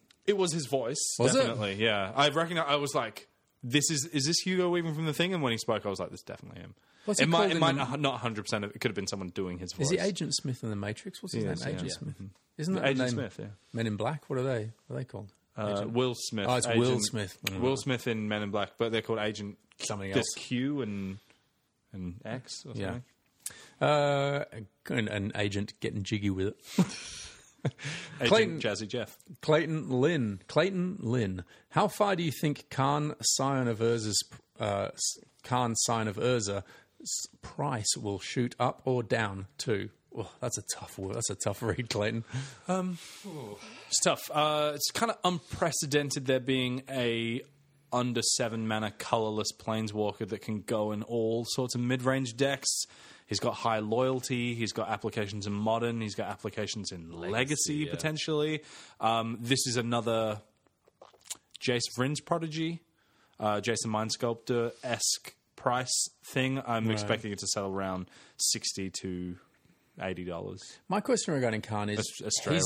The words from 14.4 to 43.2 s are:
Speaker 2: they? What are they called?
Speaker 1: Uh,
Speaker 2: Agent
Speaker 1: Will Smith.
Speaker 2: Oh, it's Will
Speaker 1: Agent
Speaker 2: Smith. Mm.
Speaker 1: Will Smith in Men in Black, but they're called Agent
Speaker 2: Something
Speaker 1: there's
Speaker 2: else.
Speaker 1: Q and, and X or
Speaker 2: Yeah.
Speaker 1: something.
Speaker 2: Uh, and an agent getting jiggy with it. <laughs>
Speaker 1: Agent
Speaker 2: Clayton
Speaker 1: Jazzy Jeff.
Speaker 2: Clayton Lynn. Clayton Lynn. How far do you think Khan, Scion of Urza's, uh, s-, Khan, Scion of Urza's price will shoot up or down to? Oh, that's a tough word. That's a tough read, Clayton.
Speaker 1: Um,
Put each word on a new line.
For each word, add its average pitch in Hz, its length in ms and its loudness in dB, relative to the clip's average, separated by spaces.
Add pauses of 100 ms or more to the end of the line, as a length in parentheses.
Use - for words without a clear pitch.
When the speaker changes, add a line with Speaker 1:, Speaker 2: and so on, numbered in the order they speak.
Speaker 2:
they? 117 280 -2 (160)
What 127 80 -8
are 131 40 -4
they 131 60 -6
called? 101 260 -12 (240)
Speaker 1:
Uh, 104 200 -2
Speaker 2:
Agent 107 180 -2
Speaker 1:
Will 123 220 4
Smith. 104 340 -2
Speaker 2:
Oh, 127 60 6
it's 123 120 2
Will 117 60 2 (140)
Speaker 1:
Agent 123 180 2
Speaker 2:
Smith. 104 400 -4
Mm. 95 140 -4
Speaker 1:
Will 131 180 4
Smith 131 300 0
in 110 200 0
Men 104 140 0
in 101 80 -4
Black, 101 300 0
but 113 120 2
they're 113 120 2
called 113 160 0
Agent 104 400 -4 (200)
Speaker 2:
Something 98 320 -4
Speaker 1:
there's 113 140 2 (100)
Speaker 2:
else. - 120 -10
Speaker 1:
Q 135 340 -2
and, 101 380 -6 (760)
and 90 320 -8
X 120 400 -10
or 131 80 -12
Speaker 2:
Yeah. 104 140 -4
Speaker 1:
something. 120 160 -4 (760)
Speaker 2:
Uh, 143 640 4 (460)
and 117 180 2
an 104 280 -2
agent 104 440 -2
getting 107 240 -2
jiggy 104 260 0
with 95 180 2
it. 110 100 -4 (200)
<laughs> 175 80 8 (1300)
Speaker 1:
Agent 139 100 4
Speaker 2:
Clayton 185 300 6
Speaker 1:
Jazzy 104 280 -2
Jeff. 113 300 -6 (240)
Speaker 2:
Clayton 156 480 2
Lynn. 127 580 2
Clayton 180 540 2
Lynn. 107 420 0 (260)
How 190 180 4
far 202 280 2
do 170 80 0
you 160 80 0
think - 380 -2
Khan, 147 520 2
Scion 135 460 2
of 110 120 0
Urza's, 113 420 2 (380)
uh, 101 340 0
s-, - 240 -4 (260)
Khan, 123 320 2
Scion 110 320 2
of 101 100 -4
Urza's - 1120 -2 (120)
price 139 560 -2
will 101 220 -2
shoot - 400 -2
up 123 260 0
or 127 180 2
down 101 440 0 (120)
to? 101 300 0 (280)
Oh, - 120 -6 (100)
that's 123 180 -2
a 107 60 -6 (120)
tough - 220 -14
word. 95 180 -4
That's 120 140 -2
a 101 60 -2
tough - 260 -2
read, 113 280 0
Clayton. 110 340 0 (440)
Speaker 1:
Um, 180 300 0 (880)